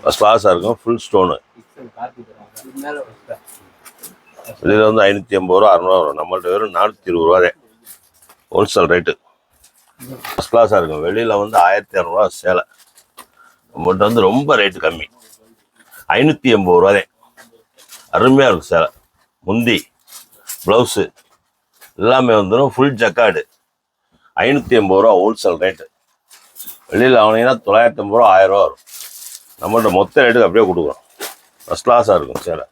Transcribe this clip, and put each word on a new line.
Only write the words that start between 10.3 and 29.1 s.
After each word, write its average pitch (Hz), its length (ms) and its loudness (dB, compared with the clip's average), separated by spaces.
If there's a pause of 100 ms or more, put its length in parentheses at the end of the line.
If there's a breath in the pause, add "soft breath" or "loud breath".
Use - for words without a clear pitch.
ஃபர்ஸ்ட் - 180 -8
கிளாஸா 107 240 2
இருக்கும். 78 280 -4
வெளியில 107 340 -2
வந்து 107 180 -4
ஆயிரத்தி 98 420 0
இரநூறுவா 90 280 -2
சேலை. 90 360 -4 (1080 soft breath)
நம்மள்ட்ட 95 340 -2
வந்து 113 140 0
ரொம்ப 131 360 0
ரேட்டு 95 280 -2
கம்மி. 80 200 -4 (1040 loud breath)
ஐநூத்தி 139 500 0
எண்பது 90 220 2
ரூபாதே. 98 280 2 (1040)
அருமையா 131 300 2
இருக்கும் 104 200 0
சேலை. 80 300 -2 (480)
முந்தி, 113 520 -4 (720)
பிளவுஸு 104 480 0 (840)
எல்லாமே 123 360 0
வந்துடும். 107 340 0
ஃபுல் 139 260 -2
ஜக்கார்டு. 107 480 -2 (920)
ஐநூத்தி 123 460 -2
எண்பது 95 200 2
ரூபா 107 140 4
ஹோல்சேல் 95 480 -2
ரேட்டு. 95 220 -6 (1040)
வெளியில 123 340 2
வாங்குனீங்கன்னா 113 320 2 (100)
தொள்ளாயிரத்தி 113 380 0
ஐம்பது 101 40 -8
ரூபா, 110 220 2
ஆயிரம் 95 220 4
ரூபா 101 100 2
வரும். - 200 -4 (800)